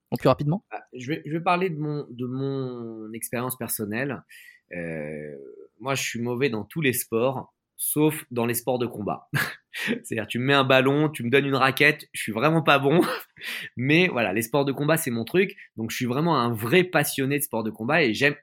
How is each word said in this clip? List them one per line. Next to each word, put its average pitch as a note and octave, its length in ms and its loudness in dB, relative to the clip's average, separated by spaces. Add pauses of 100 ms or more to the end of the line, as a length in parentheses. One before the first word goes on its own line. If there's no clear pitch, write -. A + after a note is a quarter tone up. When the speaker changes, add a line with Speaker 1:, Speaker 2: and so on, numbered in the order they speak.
(120)
Speaker 1:
au D#3 60 -2
plus - 120 4
rapidement ? D3 400 0
Speaker 2:
Ah, - 140 -12 (100)
je B2 140 -12
vais, D#3+ 180 -6
je D3 60 -10
vais E3 120 -4
parler F3+ 280 2
de D3+ 80 -8
mon, D3 320 -4
de B2 160 -8
mon B2 840 -6
expérience A#2+ 440 -6
personnelle. A2+ 640 -6 (500)
Euh, D#2 640 -8 (440)
moi, C3 160 -4
je - 80 -4
suis - 180 -6
mauvais B2 300 0
dans G#2+ 120 -4
tous - 180 -8
les C3 120 4
sports, B2 580 -2 (240)
sauf D3+ 540 0
dans A#2+ 160 -2
les A#2+ 80 2
sports B2 240 -2
de A#2+ 80 0
combat. F#2+ 480 -6
<laughs> C#3+ 60 0 (640)
C'est-à-dire, A2 240 -6
tu - 100 -4
me B2 80 -2
mets C#3 80 4
un C#3 100 6
ballon, C3+ 460 4
tu D3 140 -8
me A#2 80 -2
donnes C#3 160 4
une C#3 80 0
raquette, C3+ 580 2
je - 80 -8
suis - 100 -6
vraiment D3+ 300 2
pas D3 160 6
bon. D3 240 4
<laughs> - 720 -6
Mais D#3 320 4
voilà, A2+ 240 0
les A2+ 120 0
sports C#3 220 2
de C#3 60 0
combat, D3+ 260 2
c'est D#3+ 120 -4
mon A#2 160 -2
truc. F#3+ 300 0 (220)
Donc, A2 120 -4
je - 60 -8
suis B2+ 100 -4
vraiment D3 340 2
un A#2 140 2
vrai A#2 300 4
passionné D3 560 0
de C#3 40 -6
sports A2+ 200 -4
de G#2+ 80 -4
combat C#3 320 0
et A2+ 100 2
j'aime, C#3 300 2